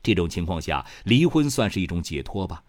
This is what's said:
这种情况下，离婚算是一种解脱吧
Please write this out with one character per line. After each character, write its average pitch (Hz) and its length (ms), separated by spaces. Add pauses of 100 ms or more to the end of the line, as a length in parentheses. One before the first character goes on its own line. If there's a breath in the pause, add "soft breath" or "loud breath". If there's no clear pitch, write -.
这 110 120
种 85 140
情 85 180
况 85 160
下， 71 240 (160 loud breath)
离 127 240
婚 147 240
算 117 180
是 98 120
一 90 60
种 85 140
解 76 220
脱 95 240
吧 87 220